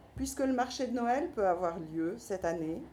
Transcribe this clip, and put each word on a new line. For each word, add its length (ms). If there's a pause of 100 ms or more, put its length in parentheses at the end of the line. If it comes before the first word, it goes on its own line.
(160)
puisque 240
le 140
marché 340
de 80
Noël 400
peut 100
avoir 340
lieu 380
cette 280
année 360 (120)